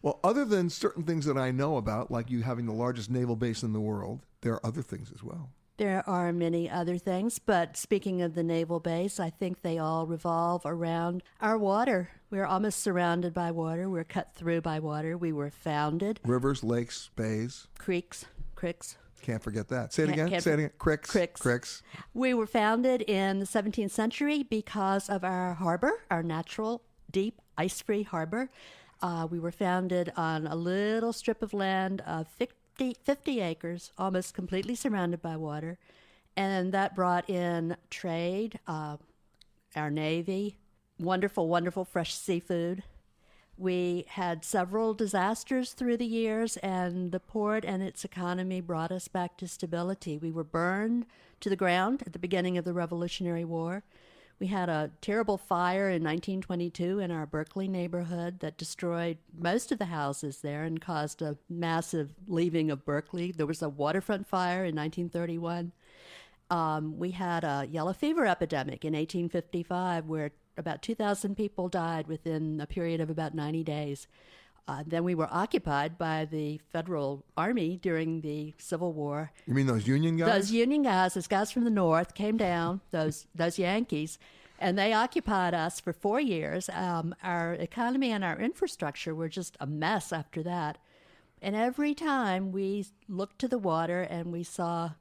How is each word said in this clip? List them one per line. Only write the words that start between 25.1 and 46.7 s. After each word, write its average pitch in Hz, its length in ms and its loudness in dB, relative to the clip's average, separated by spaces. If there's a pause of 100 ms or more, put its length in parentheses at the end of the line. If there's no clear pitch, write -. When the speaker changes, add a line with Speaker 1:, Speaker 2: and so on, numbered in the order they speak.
Speaker 2:
our 180 320 0
harbor, 180 560 2
our 170 100 2
natural, 170 600 -4 (260)
deep, 202 320 -2 (160)
ice-free 202 460 0
harbor. 190 460 -2 (520)
Uh, 170 280 0
we 170 100 -4
were 165 120 -4
founded 180 640 2
on 160 300 0
a 151 100 -2
little 208 580 0
strip - 280 -2
of 214 120 -4
land 190 480 0
of 160 260 -4
fifty, - 760 -4
fifty 277 360 0
acres, 170 580 -4
almost 185 360 0
completely 190 420 -2
surrounded 180 460 0
by 160 160 -6
water. 156 400 -6 (580)
And 190 380 2
that 196 220 2
brought 180 340 2
in 175 480 0 (120)
trade, 185 800 -2
uh, 151 300 -6 (800)
our 151 160 0
Navy, 170 680 0 (420)
wonderful, 185 480 2
wonderful 175 380 0
fresh - 280 -2
seafood. 175 680 -2 (720)
We 180 520 0
had 170 360 -2
several 214 520 2
disasters 214 760 0
through 240 240 0
the 240 100 -2
years, 226 500 0
and 180 540 0